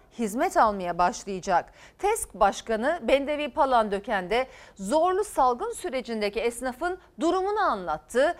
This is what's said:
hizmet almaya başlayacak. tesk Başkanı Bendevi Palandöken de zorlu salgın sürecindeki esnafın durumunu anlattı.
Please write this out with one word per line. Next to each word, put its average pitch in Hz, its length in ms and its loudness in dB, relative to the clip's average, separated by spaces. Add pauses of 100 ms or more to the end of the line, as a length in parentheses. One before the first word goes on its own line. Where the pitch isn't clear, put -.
(200)
hizmet 240 380 0
almaya 196 400 2
başlayacak. 185 760 0 (240)
tesk 427 360 -2
Başkanı 226 760 0
Bendevi 285 420 2
Palandöken 214 800 0
de 247 180 0 (280)
zorlu 320 480 2
salgın 285 500 0
sürecindeki 226 680 -4
esnafın 247 580 -4 (220)
durumunu 370 400 0
anlattı. 247 800 0